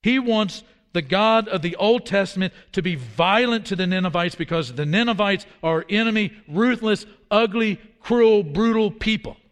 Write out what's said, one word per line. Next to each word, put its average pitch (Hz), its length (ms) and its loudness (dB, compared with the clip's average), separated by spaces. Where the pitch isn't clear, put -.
He 247 180 2
wants 220 420 -2
the 170 100 -2
God 214 460 0
of 185 120 -4
the 170 140 -4
Old 208 320 2
Testament 190 460 -2
to 196 100 -4
be 170 140 -2
violent 196 720 0
to 196 100 -6
the 180 120 -2
Ninevites 180 480 -2
because 156 360 -4
the 147 140 -4
Ninevites 202 600 0
are 160 240 0
enemy, 214 440 0
ruthless, 220 600 0
ugly, 220 480 0
cruel, 220 440 4
brutal 214 480 0
people. 214 440 -4